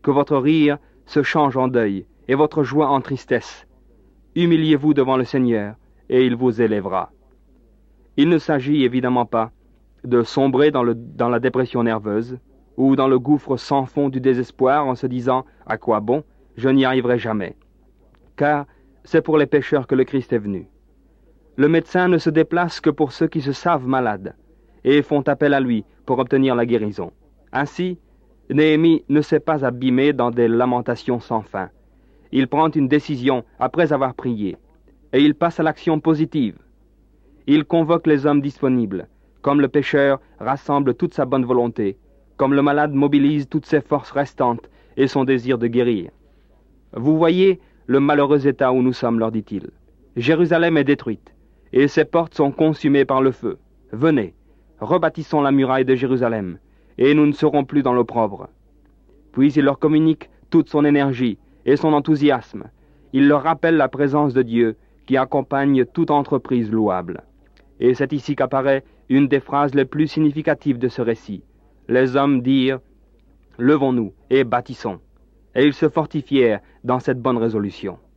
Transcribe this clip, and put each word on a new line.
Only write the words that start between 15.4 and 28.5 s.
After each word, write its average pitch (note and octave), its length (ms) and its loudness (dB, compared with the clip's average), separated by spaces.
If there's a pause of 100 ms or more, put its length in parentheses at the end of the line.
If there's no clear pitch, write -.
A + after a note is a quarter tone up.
À A2+ 120 -4
quoi A2 220 0
bon ? B2 240 -2 (320)
Je A#2+ 140 -2
n'y C3+ 160 4
arriverai B2 340 0
jamais. » G#2+ 380 -6 (800)
Car D3 280 0 (380)
c'est - 180 2
pour D#3 160 0
les D3 80 4
pécheurs C3+ 400 0
que C#3 100 -2
le C3 100 2
Christ C3 260 -6
est A#2+ 80 0
venu. G2+ 280 -8 (880)
Le C#3 120 2
médecin E3 400 0
ne F3+ 100 2
se D#3+ 140 -2
déplace D#3+ 500 -2
que - 80 2
pour C#3+ 220 -2
ceux - 160 -2
qui D#3+ 140 -4
se C#3 100 -4
savent C#3 360 -2
malades, A2+ 480 -4 (480)
et C#3+ 200 4
font C#3+ 180 -2
appel C#3+ 320 0
à C#3 60 2
lui A#2+ 260 -2 (200)
pour B2+ 120 -2
obtenir C3 380 0
la A#2+ 100 0
guérison. G#2 460 -4 (400)
Ainsi, E3+ 480 -6 (500)
Néhémie D#3 600 4